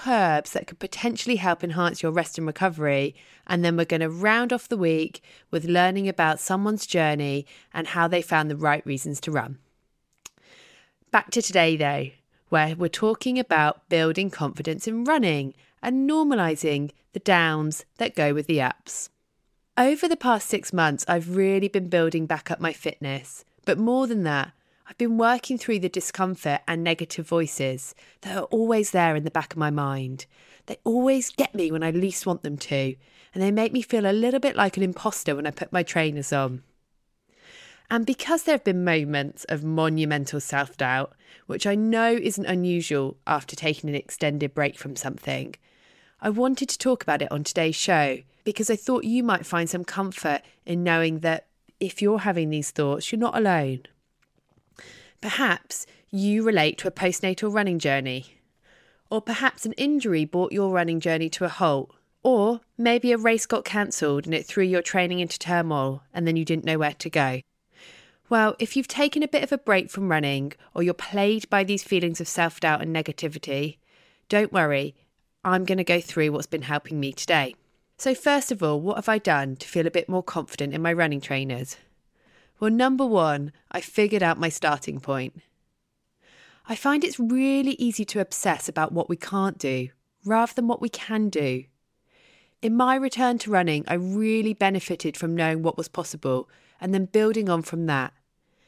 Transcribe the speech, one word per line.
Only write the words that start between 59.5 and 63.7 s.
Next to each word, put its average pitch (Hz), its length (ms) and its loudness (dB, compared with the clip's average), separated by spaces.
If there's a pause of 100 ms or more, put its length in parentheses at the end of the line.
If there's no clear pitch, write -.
an 220 100 -6
injury 247 500 0
brought 180 260 0
your 196 220 0
running 170 260 0
journey 160 300 0
to 170 160 -4
a 175 40 -2
halt, 147 460 0 (300)
or 233 380 4 (140)
maybe 240 360 2
a 233 40 4
race 226 300 2
got 214 180 -2
cancelled 151 640 -2